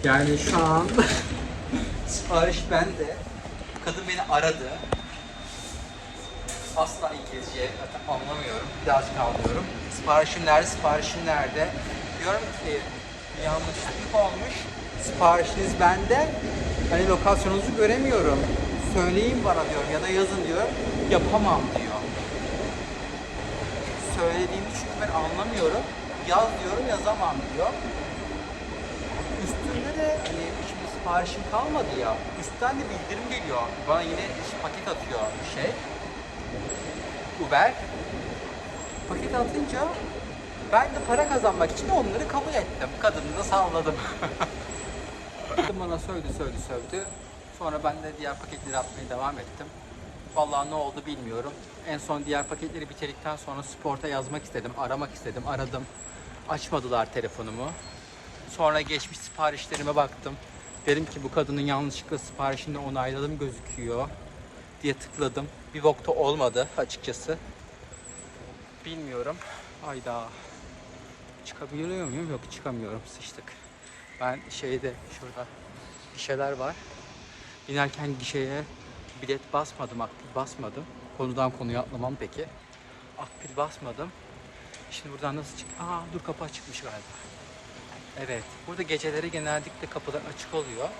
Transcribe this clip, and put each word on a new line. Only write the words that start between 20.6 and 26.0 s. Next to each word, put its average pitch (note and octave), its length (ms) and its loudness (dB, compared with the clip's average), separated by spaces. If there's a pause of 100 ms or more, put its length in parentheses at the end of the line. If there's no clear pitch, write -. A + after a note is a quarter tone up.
"Yapamam." F#3 500 6 (180)
diyor. A2 220 0 (2250)
Söylediğini F3+ 500 2 (100)
çünkü - 240 -4
ben G#3 80 0 (100)
anlamıyorum. F#3+ 640 2 (460)